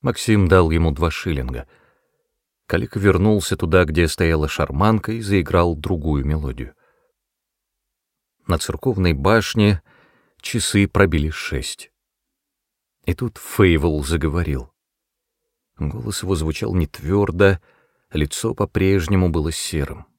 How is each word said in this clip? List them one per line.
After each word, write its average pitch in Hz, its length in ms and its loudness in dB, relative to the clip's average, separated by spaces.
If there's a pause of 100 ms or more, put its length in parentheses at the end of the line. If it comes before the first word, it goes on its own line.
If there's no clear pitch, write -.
Максим 107 460 2
дал 90 220 6
ему 82 220 2
два 78 180 0
шиллинга. 62 560 -6 (1000)
Калика - 340 -4
вернулся 98 560 2
туда, 90 300 2
где 78 220 0
стояла 80 400 0
шарманка, 110 680 -2
и 117 80 -8
заиграл 87 540 0
другую 76 500 -2
мелодию. 67 500 -6 (1700)
На 95 120 -2
церковной 95 560 0
башне 104 680 2 (600)
часы 101 460 0
пробили 80 420 2
шесть. - 640 -10 (1120)
И - 80 -2
тут - 240 -8
Фейвол 80 680 2
заговорил. 73 720 -4 (1040)
Голос 107 460 -8
его 92 120 0
звучал 78 400 -4
нетвердо, 92 840 0 (500)
лицо 78 420 -2
по-прежнему 95 760 2
было 78 220 -2
серым. - 560 -6 (120)